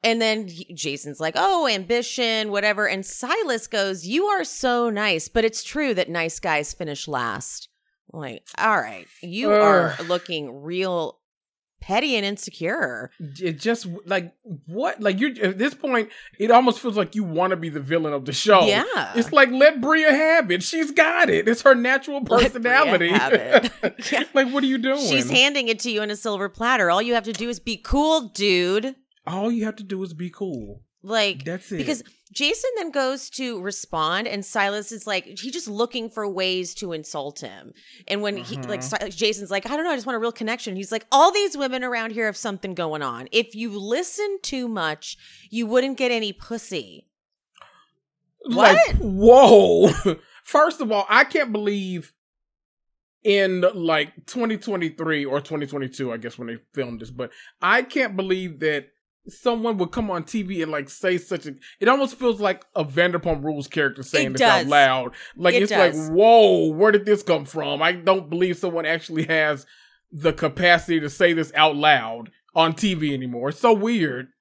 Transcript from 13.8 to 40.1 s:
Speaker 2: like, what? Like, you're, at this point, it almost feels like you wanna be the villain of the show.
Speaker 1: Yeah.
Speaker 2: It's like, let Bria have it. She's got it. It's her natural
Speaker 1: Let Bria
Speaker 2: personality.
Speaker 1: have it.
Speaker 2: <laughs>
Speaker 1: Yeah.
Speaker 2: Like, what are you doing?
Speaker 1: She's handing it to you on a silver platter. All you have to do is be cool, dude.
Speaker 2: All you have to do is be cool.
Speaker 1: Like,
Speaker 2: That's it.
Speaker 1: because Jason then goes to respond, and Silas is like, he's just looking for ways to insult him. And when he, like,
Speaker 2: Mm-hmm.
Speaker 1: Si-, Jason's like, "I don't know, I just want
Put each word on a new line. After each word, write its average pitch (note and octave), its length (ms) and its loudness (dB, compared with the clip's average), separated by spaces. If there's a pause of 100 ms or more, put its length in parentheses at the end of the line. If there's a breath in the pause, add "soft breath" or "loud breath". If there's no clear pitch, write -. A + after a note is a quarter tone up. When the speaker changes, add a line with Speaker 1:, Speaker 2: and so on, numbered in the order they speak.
Speaker 2:
like, F3+ 280 -4 (320)
what? A3 360 -6
Like, G3 180 0
you're, C#4 120 0 (120)
at F#3+ 140 -2
this C#4 160 -2
point, A#3+ 360 -2 (300 loud breath)
it G#3+ 120 0
almost A#3+ 280 6
feels A3 160 -6
like G3 200 -2
you G#3+ 100 -2
wanna F3 320 -2
be E3 120 -8
the D3 120 -8
villain D3+ 320 -2
of C#3 120 -6
the C#3 80 -6
show. F#3+ 320 6
Speaker 1:
Yeah. A#3 480 0
Speaker 2:
It's A#3 200 0
like, C4+ 180 6
let C#4 300 6
Bria D#4 320 4
have D#4 380 2
it. F3+ 120 0
She's D#4+ 280 -4
got E4 380 2
it. E3 200 2
It's A#3 140 0
her C4+ 120 8
natural C4+ 460 -2
Speaker 1:
Let A3 60 -8
Bria A#3 220 4
Speaker 2:
personality. A#3+ 600 4
Speaker 1:
have - 240 2
it. A#3 380 4 (360)
Speaker 2:
<laughs> - 40 -4
Speaker 1:
Yeah. C#4 120 0 (100)
Speaker 2:
Like, C4+ 200 2
what C#4 100 0
are C4+ 40 0
you C4 100 0
doing? C4 280 -2
Speaker 1:
She's B3+ 240 0
handing C4+ 380 2
it A3+ 120 -2
to A#3+ 120 -6
you G#3 100 -2
on G#3+ 80 -6
a G#3 60 -6
silver G3+ 340 -6
platter. A3+ 400 0
All F#3 120 2
you A#3+ 140 -2
have G#3+ 100 -2
to A3 80 -6
do A#3 160 -6
is A#3+ 100 -8
be A3 180 -8
cool, D4 520 0
dude. G3 680 0 (320)
Speaker 2:
All G3 240 -2
you A3 140 -2
have G#3+ 100 -6
to G#3+ 80 -16
do F#3+ 200 -8
is F3 100 -12
be E3+ 160 -10
cool. B2+ 540 -12 (200)
Speaker 1:
Like, G3 400 -2
Speaker 2:
That's E3+ 280 -10
it. F#3 60 -8
Speaker 1:
because C4+ 240 -4 (320 soft breath)
Jason A4+ 440 -4
then E4+ 140 -8
goes C4 400 -4
to A#3+ 300 -8
respond, F3+ 640 -6
and G3+ 160 -8
Silas G3+ 480 -4
is G#3+ 140 -14
like, F#3+ 200 -6
he's G#3 280 -14
just E4 140 -10
looking A3+ 420 -6
for G#3 200 -8
ways F#3 460 -4
to F3+ 160 -10
insult D3+ 480 -10
him. G2 320 -16 (360 soft breath)
And G3+ 140 -4
when G#3 160 -4
he, A#2+ 200 -12
like, C#3 240 -8
Speaker 2:
Mm-hmm. G#3 260 -6
Speaker 1:
Si-, - 100 -14
Jason's G3+ 340 -4
like, G3 180 -4
"I C#4+ 60 -4
don't D#4+ 100 -4
know, F4 60 -2
I C#4+ 40 0
just A3+ 120 -10
want B3+ 80 -4